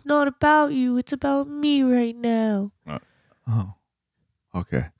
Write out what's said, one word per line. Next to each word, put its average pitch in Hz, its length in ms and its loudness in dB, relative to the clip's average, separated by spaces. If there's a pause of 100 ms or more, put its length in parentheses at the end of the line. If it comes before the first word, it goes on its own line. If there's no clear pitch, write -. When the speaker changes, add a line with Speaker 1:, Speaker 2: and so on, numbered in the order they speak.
Speaker 1:
"Not 285 220 2
about 302 440 2
you. 254 240 0
It's 254 160 -4
about 277 360 -2
me 294 340 0
right 240 340 2
now." 220 560 0 (140)
Speaker 2:
Uh, - 140 -8 (480)
oh, 104 260 -2 (800)
okay. 80 300 -2 (160)